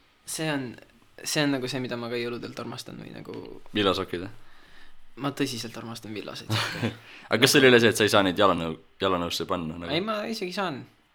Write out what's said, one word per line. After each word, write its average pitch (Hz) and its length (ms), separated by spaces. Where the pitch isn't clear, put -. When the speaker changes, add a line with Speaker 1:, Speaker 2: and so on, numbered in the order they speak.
Speaker 1:
see 160 240
on, 135 200
see 156 200
on 143 80
nagu 127 160
see, 127 120
mida 123 160
ma 117 140
ka 123 60
jõuludelt 120 440
armastan 117 400
või - 140
nagu - 220
Speaker 2:
Villasokid, 92 540
jah? - 40
Speaker 1:
Ma 139 160
tõsiselt 120 460
armastan 113 380
villaseid - 360
sokke. 110 380
Speaker 2:
<laughs> - 220
Aga 113 120
kas 135 100
see 151 80
oli 135 80
üle 123 120
see, 117 120
et - 80
sa 110 40
ei 101 80
saa 104 120
neid 92 160
jalanõu-, 85 380
jalanõusse 87 460
panna, 85 320
nagu? 85 140
Speaker 1:
Ei, 160 100
ma 214 240
isegi 196 300
saan. 170 260